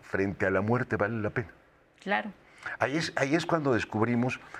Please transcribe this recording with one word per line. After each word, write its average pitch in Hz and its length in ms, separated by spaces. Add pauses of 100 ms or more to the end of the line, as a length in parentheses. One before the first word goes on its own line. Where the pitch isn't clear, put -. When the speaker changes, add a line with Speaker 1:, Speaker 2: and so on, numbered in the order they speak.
Speaker 1:
frente 98 460
a - 20
la 95 120
muerte 117 340
vale 104 260
la 104 80
pena. 101 200 (540)
Speaker 2:
Claro. 208 280 (480)
Speaker 1:
Ahí 131 180
es, - 180
ahí 135 200
es 165 100
cuando 147 280
descubrimos 117 640 (200)